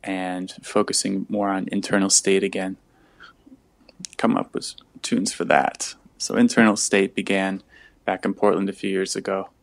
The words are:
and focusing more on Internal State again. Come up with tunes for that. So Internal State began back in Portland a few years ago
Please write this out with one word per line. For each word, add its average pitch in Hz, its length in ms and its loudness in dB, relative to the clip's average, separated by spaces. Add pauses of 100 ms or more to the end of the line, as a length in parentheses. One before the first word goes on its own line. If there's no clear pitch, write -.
and 92 500 -6 (100)
focusing 101 640 -2
more 104 200 -2
on 95 220 -2
Internal 98 400 0
State 98 320 2
again. 95 340 -4 (1400)
Come - 200 2
up - 180 -6
with - 200 -6 (280)
tunes - 300 -2
for - 120 -4
that. - 500 2 (240)
So - 180 -4
Internal 113 400 6
State 98 380 2
began 95 480 0 (420)
back 92 200 -2
in 98 100 0
Portland 98 340 2
a 98 40 -4
few 98 180 -6
years 95 240 -2
ago 98 360 -4 (120)